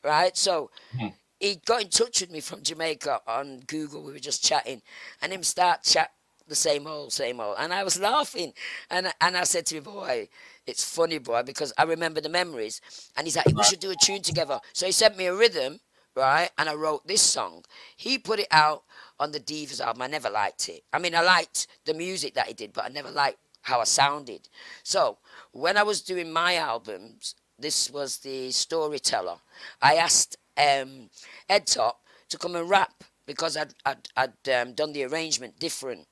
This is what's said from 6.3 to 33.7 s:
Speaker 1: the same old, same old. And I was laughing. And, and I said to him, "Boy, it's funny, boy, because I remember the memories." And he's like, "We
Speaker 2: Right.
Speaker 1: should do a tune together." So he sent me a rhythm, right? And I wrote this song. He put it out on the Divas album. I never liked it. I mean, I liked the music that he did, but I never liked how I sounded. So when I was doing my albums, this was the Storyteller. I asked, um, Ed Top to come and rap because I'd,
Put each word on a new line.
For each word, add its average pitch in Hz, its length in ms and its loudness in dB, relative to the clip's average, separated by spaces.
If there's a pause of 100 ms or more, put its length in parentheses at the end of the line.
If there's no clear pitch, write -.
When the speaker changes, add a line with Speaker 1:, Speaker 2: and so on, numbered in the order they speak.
Speaker 1:
the 151 60 -10
same 147 320 2
old, 147 260 -10
same 123 280 -4
old. 104 180 -4
And 160 140 -2
I 196 120 -2
was 170 140 0
laughing. 208 540 0 (380)
And, 185 200 0 (100)
and 180 160 4
I 180 80 2
said 165 220 0
to 156 120 -4
him, 143 60 -10
"Boy, 135 440 -6 (380)
it's - 180 -4
funny, 165 340 0
boy, 120 240 0
because 131 340 -6
I 139 80 4
remember 160 360 -2
the 151 80 -8
memories." 156 520 -4 (360)
And 156 100 -2
he's 156 100 -2
like, 160 100 4
"We 156 80 6
Speaker 2:
Right. 147 120 2
Speaker 1:
should 185 140 4
do 190 100 -4
a 180 60 -4
tune 196 260 2
together." 151 380 -2 (140)
So 180 120 0
he 190 60 2
sent 208 240 6
me 185 100 -2
a 180 80 0
rhythm, 175 460 2 (340)
right? 139 420 4
And 156 120 2
I 151 60 -2
wrote 156 320 -2
this 190 160 2
song. 87 420 0 (320)
He 262 220 -4
put 214 200 -2
it 202 140 -2
out 151 320 6 (340)
on 147 140 -2
the 147 80 -6
Divas 143 400 -8
album. 123 220 -4
I 127 40 -4
never 143 240 -4
liked 101 380 -2
it. 82 240 -14
I 147 80 0
mean, 170 160 0
I 170 60 4
liked 175 440 4 (180)
the 156 100 -2
music 165 400 -6
that 127 120 0
he 113 80 -10
did, 104 180 -12
but - 120 -4
I 113 60 -8
never 139 200 -12
liked 143 280 0 (240)
how 123 180 0
I 113 40 2
sounded. 139 640 0 (360)
So 147 340 2 (320)
when 170 260 0
I 208 60 6
was 208 180 0
doing 175 320 -6
my 170 240 2
albums, 117 800 -6 (240)
this 143 320 -2
was 139 280 -6
the 131 340 -8
Storyteller. 135 840 -2 (440)
I 143 140 8
asked, - 400 2 (220)
um, 135 520 2 (380)
Ed 202 180 4
Top - 340 0 (280)
to 160 100 -8
come 175 160 -8
and 170 160 -4
rap 190 320 2 (240)
because 147 300 -4
I'd, 151 160 -4 (120)